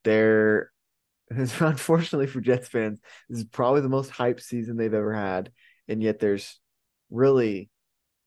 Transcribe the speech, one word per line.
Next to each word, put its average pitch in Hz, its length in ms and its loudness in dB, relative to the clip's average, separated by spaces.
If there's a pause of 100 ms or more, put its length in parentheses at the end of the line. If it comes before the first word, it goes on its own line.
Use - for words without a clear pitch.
they're, 110 680 4 (340)
<laughs> - 260 -20
unfortunately 147 960 0
for 135 140 -8
Jets 123 260 0
fans, 110 320 -4 (280)
this 120 120 -10
is 110 60 -8
probably 131 360 2
the 135 80 -2
most 135 220 -2
hyped 123 300 -2
season 117 360 -8
they've 113 160 -2
ever 107 200 -2
had. 98 380 -4 (360)
And 110 140 -4
yet 107 180 0
there's 101 400 -2 (500)
really 113 600 2 (560)